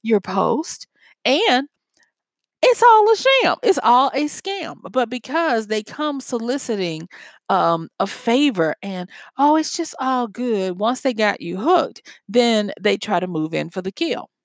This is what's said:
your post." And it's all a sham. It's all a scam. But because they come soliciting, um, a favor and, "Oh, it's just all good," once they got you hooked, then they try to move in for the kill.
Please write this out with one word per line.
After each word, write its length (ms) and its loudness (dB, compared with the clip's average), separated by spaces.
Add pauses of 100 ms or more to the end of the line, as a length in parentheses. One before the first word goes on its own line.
your 180 2
post." 640 -2 (380)
And 420 2 (960)
it's 200 4
all 280 8
a 40 6
sham. 480 2
It's 200 2
all 300 4
a 120 -2
scam. 500 -6 (160)
But 180 -2
because 580 -2
they 160 -4
come 380 -6
soliciting, 880 -4 (420)
um, 400 -2 (100)
a 80 -2
favor 760 -2
and, 280 -10 (280)
"Oh, 200 2
it's 160 -4
just 260 -6
all 280 -2
good," 520 -4
once 220 -2
they 120 -2
got 280 -2
you 160 -6
hooked, 440 0 (260)
then 540 2
they 160 2
try 220 -2
to 80 -2
move 260 -4
in 160 -4
for 120 -8
the 100 -6
kill. 380 -6 (160)